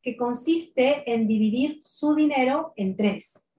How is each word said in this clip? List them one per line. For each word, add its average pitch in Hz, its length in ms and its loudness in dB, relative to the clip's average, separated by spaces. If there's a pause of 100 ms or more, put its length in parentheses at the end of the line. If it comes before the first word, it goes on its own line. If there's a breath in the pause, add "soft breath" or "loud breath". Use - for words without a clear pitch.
que 240 160 -8
consiste 262 960 0
en 226 140 0
dividir 220 560 0
su 302 320 -2
dinero 294 600 0
en 190 220 -4
tres. - 600 -4